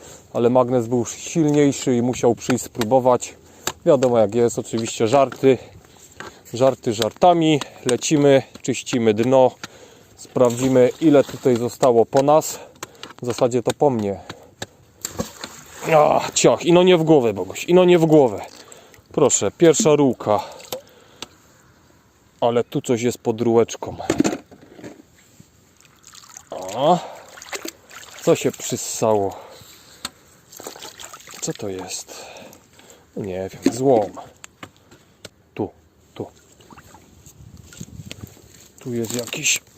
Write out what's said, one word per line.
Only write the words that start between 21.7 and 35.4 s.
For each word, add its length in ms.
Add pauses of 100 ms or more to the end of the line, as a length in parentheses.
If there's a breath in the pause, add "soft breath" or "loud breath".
Ale 220
tu 180
coś 200
jest 160
pod 240
rureczką. 540 (2750 loud breath)
O, 240 (1200 loud breath)
co 120
się 160
przyssało? 840 (2000 loud breath)
Co 120
to 160
jest? 560 (920 loud breath)
Nie 360
wiem, 200
złom. 380 (1400 soft breath)